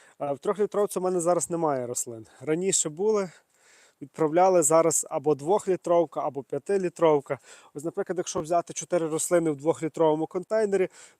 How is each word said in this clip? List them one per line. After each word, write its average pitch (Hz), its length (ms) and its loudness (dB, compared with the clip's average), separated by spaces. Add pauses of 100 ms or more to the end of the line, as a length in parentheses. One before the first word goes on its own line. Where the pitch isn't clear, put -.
(180)
А, 143 140 -4
в 131 60 -8
трьохлітровці 202 600 -2
у 180 40 -6
мене 180 180 -2
зараз 170 300 0
немає 151 360 -2
рослин. 117 400 -10 (140)
Раніше 170 480 -2
були, 196 420 -2 (720)
відправляли, 170 600 2
зараз 160 480 4
або 151 240 0
двохлітровка, 170 840 0
або 139 220 -6
п'ятилітровка. 156 960 0 (360)
Ось, 143 100 -10
наприклад, 175 340 -6
якщо 180 220 -4
взяти 170 320 -2
чотири 165 360 -2
рослини 160 420 0
в 147 60 -2
двохлітровому 156 720 0
контейнері, 196 600 0 (320)